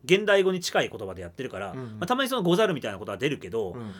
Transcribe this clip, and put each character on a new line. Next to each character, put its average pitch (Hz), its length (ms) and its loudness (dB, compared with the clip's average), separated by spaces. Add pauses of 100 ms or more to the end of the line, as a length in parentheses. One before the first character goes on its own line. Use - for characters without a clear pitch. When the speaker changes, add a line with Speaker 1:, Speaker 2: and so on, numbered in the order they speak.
Speaker 1:
現 196 220 4
代 202 160 6
語 185 100 2
に 180 80 -2
近 180 220 2
い 117 80 -2
言 107 180 -8
葉 92 60 -8
で 92 80 -10
や 85 60 -8
っ - 20 -14
て 131 120 -10
る 127 60 -4
か 95 100 -8
ら、 98 140 -6
Speaker 2:
う - 40 -10
ん - 20 -8
う 131 60 -8
ん。 - 80 -10
Speaker 1:
ま 107 80 -12
あ 175 60 -2
た 247 100 2
ま 269 60 2
に 254 60 0
そ 262 80 -2
の 226 60 0
「ご 175 140 4
ざ 214 100 6
る」 185 80 0
み 127 80 -4
た 113 80 -4
い - 20 -4
な 104 60 -8
こ 107 80 -12
と 104 60 -4
は 98 40 -4
出 131 140 0
る 135 80 -2
け - 100 -12
ど、 107 240 -2
Speaker 2:
う 123 60 -10
ん。 - 20 -10 (200)